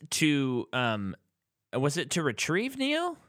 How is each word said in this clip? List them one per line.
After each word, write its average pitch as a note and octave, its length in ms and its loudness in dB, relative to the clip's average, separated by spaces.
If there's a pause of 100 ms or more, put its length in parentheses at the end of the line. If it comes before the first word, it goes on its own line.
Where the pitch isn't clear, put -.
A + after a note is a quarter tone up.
(120)
to, C#3 600 2
um, A2 440 0 (580)
was C#3 240 0
it D#3 140 -4
to F3 100 0
retrieve F#3 560 0
Neo D#4 400 0 (100)